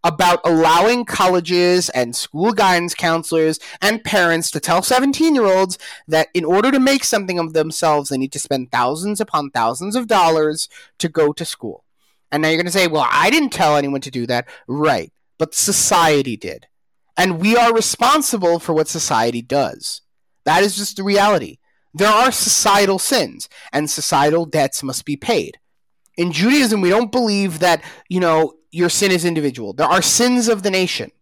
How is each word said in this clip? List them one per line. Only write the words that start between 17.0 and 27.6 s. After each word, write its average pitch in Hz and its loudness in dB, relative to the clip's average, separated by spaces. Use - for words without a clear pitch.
And 175 0
we 220 4
are 233 4
responsible 226 0
for - -4
what 156 0
society 120 -2
does. - -4
That 160 2
is 196 -2
just 196 -10
the 196 -10
reality. 196 0
There 196 2
are 240 4
societal 202 2
sins, - -4
and 147 -2
societal 151 0
debts 147 -2
must 131 -8
be 147 -6
paid. 147 -4
In 175 -2
Judaism, 214 2
we 180 2
don't 214 0
believe 202 -2